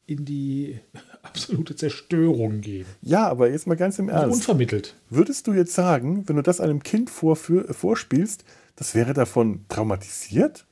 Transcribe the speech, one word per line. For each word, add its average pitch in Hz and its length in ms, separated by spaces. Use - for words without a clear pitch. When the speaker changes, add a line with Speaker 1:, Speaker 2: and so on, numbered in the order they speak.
Speaker 1:
in 147 180
die 139 560
<laughs> - 200
absolute - 540
Zerstörung 139 840
gehen. 98 240
Speaker 2:
Ja, 190 260
aber 123 220
jetzt 156 160
mal 170 100
ganz 190 220
im 196 100
Speaker 1:
Also 165 140
Speaker 2:
Ernst. 143 160
Speaker 1:
unvermittelt. 123 560
Speaker 2:
Würdest 170 360
du 220 60
jetzt 180 220
sagen, 180 520
wenn 151 100
du 143 60
das 175 180
einem 147 220
Kind 226 280
vorführ-, 160 640
vorspielst, 190 720
das - 180
wäre 120 180
davon 113 560
traumatisiert? 107 1040